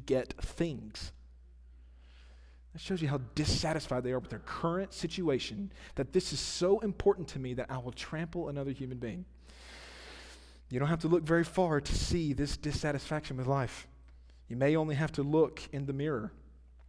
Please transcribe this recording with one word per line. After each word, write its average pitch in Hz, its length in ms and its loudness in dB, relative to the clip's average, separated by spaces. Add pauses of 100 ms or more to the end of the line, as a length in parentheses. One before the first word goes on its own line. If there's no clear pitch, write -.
get 131 340 2
things. 123 720 -4 (1600)
That 165 80 -14
shows 185 200 -2
you 147 80 2
how 139 100 2 (160)
dissatisfied 147 680 2
they 127 80 0
are 127 60 0
with - 100 -6
their 107 100 -6
current 180 540 -2
situation, 165 800 -2 (220)
that 139 180 -2
this 180 180 2
is 143 80 -2
so 196 400 4
important 196 500 2
to 143 100 -6
me 127 160 -4
that 123 140 -4
I 131 80 -4
will 123 140 -6
trample 165 560 -4
another 139 240 -2
human 127 260 -6
being. 123 280 -6 (1400)
You 123 100 -2
don't 143 80 2
have 160 140 2
to 156 80 2
look 170 140 6
very 165 200 4
far 160 380 2
to - 140 0
see 160 360 2
this 143 240 0
dissatisfaction 147 800 -2
with 127 100 -4
life. 135 440 0 (580)
You 120 80 -6
may 139 220 6
only 156 180 2
have 151 180 2
to 143 100 0
look 151 380 4 (120)
in 139 120 -2
the 143 60 -2
mirror. 139 400 -2 (580)